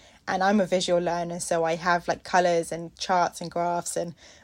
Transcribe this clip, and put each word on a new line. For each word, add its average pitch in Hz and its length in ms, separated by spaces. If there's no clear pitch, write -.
And 190 160
I'm 202 180
a 175 60
visual 180 340
learner, 170 380
so 170 240
I 160 120
have, 175 320
like, - 160
colours 175 480
and 165 280
charts 180 420
and 170 80
graphs 175 480
and 170 160